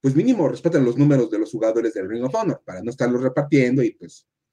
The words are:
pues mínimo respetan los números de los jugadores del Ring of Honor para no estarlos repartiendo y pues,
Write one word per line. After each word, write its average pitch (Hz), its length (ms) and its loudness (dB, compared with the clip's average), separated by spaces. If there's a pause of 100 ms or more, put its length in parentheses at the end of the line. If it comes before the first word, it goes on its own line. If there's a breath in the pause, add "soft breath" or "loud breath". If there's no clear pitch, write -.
pues 135 140 0
mínimo 190 340 2
respetan 151 360 0
los 120 120 0
números 139 340 4
de 107 80 -2
los 107 120 -2
jugadores 113 440 0
del 95 140 -6
Ring 117 160 -6
of 131 100 -4
Honor 220 300 -4
para 92 180 -14
no 113 80 -8
estarlos 123 320 -2
repartiendo 135 600 0
y 110 100 0
pues, - 340 -20 (260)